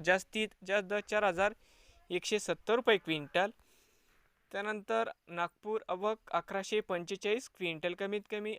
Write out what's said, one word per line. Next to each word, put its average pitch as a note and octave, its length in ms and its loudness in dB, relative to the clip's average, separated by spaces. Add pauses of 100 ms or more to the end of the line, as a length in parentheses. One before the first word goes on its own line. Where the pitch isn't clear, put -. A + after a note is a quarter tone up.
जास्तीत F#3+ 440 2 (180)
जास्त F#3+ 260 0 (160)
चार G#3+ 140 2
हजार G3 300 4 (560)
एकशे F3+ 300 0
सत्तर F#3 360 0
रुपये A#3 220 6
क्विंटल. E3 540 0 (1000)
त्यानंतर G#3+ 580 -2 (200)
नागपूर, F3 600 -4
आवक G3+ 440 -2
अकराशे G3 480 -2
पंचेचाळीस G3 680 -2
क्विंटल, F3 440 -4
कमीत G3+ 360 -4
कमी G#3+ 300 -4